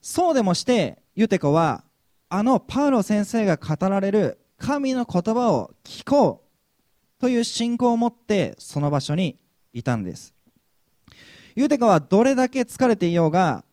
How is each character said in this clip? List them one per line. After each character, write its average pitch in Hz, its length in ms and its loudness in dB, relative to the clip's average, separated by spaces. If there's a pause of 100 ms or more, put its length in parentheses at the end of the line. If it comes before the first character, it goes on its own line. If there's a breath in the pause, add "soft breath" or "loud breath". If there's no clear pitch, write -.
そ 349 300 -2
う 320 40 2
で 262 60 2
も 185 140 2
し - 100 -6
て、 202 320 0 (180)
ユ 214 140 0
テ 185 100 0
コ 147 140 0
は、 156 320 0 (460)
あ 190 120 -2
の 247 180 2
パ 277 260 -2
ウ 285 60 2
ロ 233 100 2
先 208 240 -2
生 226 180 -2
が 175 140 0
語 185 320 -4
ら 196 100 0
れ 196 100 -2
る 196 280 0 (180)
神 269 380 -4
の 247 100 -2
言 196 300 -2
葉 240 180 0
を 110 220 -4 (100)
聞 - 180 -20
こ 254 400 2 (760)
う - 20 -8
と 247 80 0
い 247 80 0
う 233 80 0
信 233 320 -4
仰 240 160 2
を 233 60 0
持 233 80 0
っ 233 80 -4
て、 185 440 -2
そ - 220 -8
の 147 100 0
場 143 100 0
所 147 140 -4
に 170 220 -4 (380)
い 117 80 -10
た 123 140 -2
ん 107 60 -4
で 90 140 -10
す。 - 160 -20 (1300 loud breath)
ユ 277 120 2
テ 285 80 2
コ 233 80 2
は 180 140 6
ど 190 220 2
れ 269 120 2
だ 254 160 0
け 269 100 -4
疲 247 260 -2
れ 226 100 4
て 180 120 0
い 170 60 0
よ 170 140 2
う - 20 0
が 160 420 0